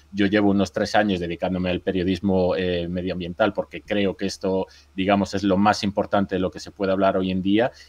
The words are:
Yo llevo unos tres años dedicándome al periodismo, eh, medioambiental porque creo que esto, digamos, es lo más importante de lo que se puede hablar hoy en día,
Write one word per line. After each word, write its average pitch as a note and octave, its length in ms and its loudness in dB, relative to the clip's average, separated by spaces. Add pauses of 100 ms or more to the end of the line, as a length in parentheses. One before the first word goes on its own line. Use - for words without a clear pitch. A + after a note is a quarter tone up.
(120)
Yo G2+ 140 0
llevo G2+ 260 4
unos G2 220 0
tres G#2+ 220 -2
años G#2 260 2
dedicándome F2+ 480 -2
al F2 100 -2
periodismo, F#2 800 0
eh, F2+ 320 -2
medioambiental F2+ 320 -4 (320)
porque E2+ 300 -8
creo G2+ 340 -2
que G2 80 -6
esto, F#2+ 400 -4 (300)
digamos, G2 400 2
es F#2+ 80 -2
lo G2 120 4
más G2+ 280 2
importante G2 500 -2
de F#2 60 -2
lo F#2 100 -2
que F2+ 100 -10
se F2 120 -14
puede F#2+ 200 -2
hablar F#2+ 260 2
hoy F#2+ 120 0
en F#2 140 -2
día, G#2 280 2 (180)